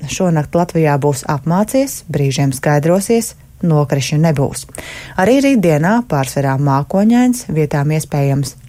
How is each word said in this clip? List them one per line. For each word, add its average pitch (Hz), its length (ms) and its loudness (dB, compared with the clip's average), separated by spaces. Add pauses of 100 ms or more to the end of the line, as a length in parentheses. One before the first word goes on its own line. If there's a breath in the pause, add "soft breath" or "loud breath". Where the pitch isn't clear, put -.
Šonakt 156 560 -2
Latvijā 165 400 2
būs 139 240 -2
apmācies, 196 880 -2
brīžiem 139 500 0
skaidrosies, 175 760 0 (240)
nokrišņu 147 580 0
nebūs. 156 460 0 (500 loud breath)
Arī 202 220 2 (100)
rītdienā 185 540 2 (100)
pārsvarā 135 480 -2
mākoņains, 208 840 2 (100)
vietām 151 400 0
iespējams 139 640 -2 (140)